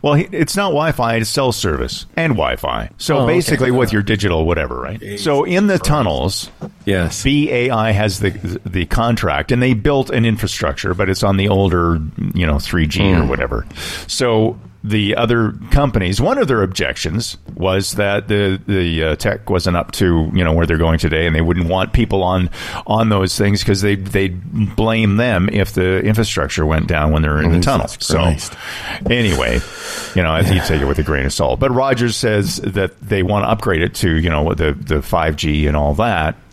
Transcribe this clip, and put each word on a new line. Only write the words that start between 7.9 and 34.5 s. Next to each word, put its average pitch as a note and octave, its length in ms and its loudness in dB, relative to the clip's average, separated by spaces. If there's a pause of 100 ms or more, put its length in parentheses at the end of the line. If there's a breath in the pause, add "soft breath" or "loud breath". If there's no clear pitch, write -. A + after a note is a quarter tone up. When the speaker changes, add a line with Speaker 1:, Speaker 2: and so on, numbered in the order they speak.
Speaker 1:
has G#2 280 0
the, G2 100 0 (340)
the F2+ 220 -4
contract, A2 640 0
and B2 120 2
they B2+ 100 2
built C3 380 0
an A#2+ 120 2
infrastructure, G2 680 -2
but F#2+ 160 0
it's F#2+ 140 0
on G2 140 2
the G2 120 2
older, F2 500 2 (360)
you F2+ 100 2
know, C#2+ 140 2
three E2 260 0
G F#2+ 260 2
or E2+ 120 4
Speaker 2:
Hmm. C#2 40 0
Speaker 1:
whatever. C2 380 -2 (400 loud breath)
So A2 540 2 (240)
the G#2 320 0
other A#2 360 0 (200)
companies, A#2 500 2
one A#3+ 160 2
of A3+ 100 0
their A#2 140 2
objections F#2 760 -4 (180)
was F#2+ 380 0
that G2+ 340 -2
the, G2+ 400 0
the, F2 360 0
uh, D#2 120 0
tech - 340 -4
wasn't F2+ 260 0
up - 180 -2
to, E2 380 2
you F2+ 120 2
know, D#2+ 100 2
where E2 140 2
they're E2 100 2
going D#2+ 220 2
today, D#2+ 260 0
and D#2+ 100 2
they D#2+ 60 2
wouldn't E2+ 260 2
want F#2 240 0
people G#2+ 300 2
on, F2+ 300 0 (340 loud breath)
on A2 240 2
those F#2+ 260 2
things G2+ 280 2
'cause F#2+ 180 2
they, G2+ 140 2
they'd F#2+ 800 -2
blame A2 420 2
them G#2+ 340 2
if G2+ 220 0
the F#2 280 2
infrastructure F2 680 0
went D#2 180 2
down D#2 260 0
when D#2 120 2
they're D2+ 180 2
in E2+ 80 2
the E2+ 80 4
Speaker 2:
Jesus F2 80 2
Speaker 1:
tunnel. - 640 0
Speaker 2:
Christ. - 260 -2
Speaker 1:
So - 580 -8
anyway, D2+ 480 2 (560 loud breath)
you F#2 60 2
know, D#2+ 100 2
I E2 120 2
think E2+ 180 2
you - 60 -
take D#2 160 0
it - 20 0
with C#2+ 140 0
a D2+ 40 0
grain C#2 220 0
of C#2 80 -2
salt. B1+ 260 0
But C3 120 2
Rogers B2 440 0
says G#2 420 0
that F#2+ 440 -4
they G2+ 220 0
wanna G2+ 240 0
upgrade G#2 340 0
it - 140 0
to, E2+ 200 2
you E2 140 2
know, D2+ 240 0